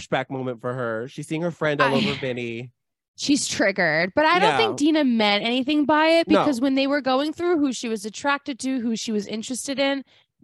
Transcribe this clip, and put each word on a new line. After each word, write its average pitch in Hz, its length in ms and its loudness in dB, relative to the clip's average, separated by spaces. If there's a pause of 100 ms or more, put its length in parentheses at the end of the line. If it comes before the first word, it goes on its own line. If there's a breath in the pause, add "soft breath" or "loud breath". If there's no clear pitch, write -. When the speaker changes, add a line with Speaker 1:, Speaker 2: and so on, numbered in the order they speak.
Speaker 1:
flashback 135 200 -2
moment 127 320 -6
for 123 120 -4
her. 120 340 -4
She's 147 200 -14
seeing 156 140 -4
her 175 100 -2
friend 151 280 -2
all 147 140 2
Speaker 2:
I 135 40 2
Speaker 1:
over 139 180 0
Vinny. 123 560 -6 (460)
Speaker 2:
She's - 300 0
triggered, 185 680 0
but 302 100 4
I 339 140 4
don't 392 180 4
think 262 220 0
Speaker 1:
Yeah. 285 60 2
Speaker 2:
Dina 311 180 4
meant 214 400 2
anything 262 420 0
by 311 220 4
it 330 200 4
Speaker 1:
No. 302 160 6
Speaker 2:
because 285 180 0
when 269 140 2
they 269 120 2
were 285 140 0
going 262 320 0
through 349 260 0
who 285 120 0
she 233 160 -6
was 220 180 -4
attracted 285 540 -4
to, 262 200 -4
who 226 160 -2
she 220 160 -6
was 208 160 -2
interested 233 520 -8
in, 277 240 0 (400 soft breath)